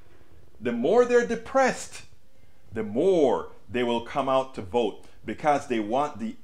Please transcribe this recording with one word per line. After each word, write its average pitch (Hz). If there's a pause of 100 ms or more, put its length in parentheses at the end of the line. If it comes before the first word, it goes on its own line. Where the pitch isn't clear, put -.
(600)
the 117
more 160
they're 240
depressed, 233 (720)
the 110
more 120 (160)
they 120
will 117
come 135
out 131
to -
vote 104 (220)
because 139
they 117
want 113
the 113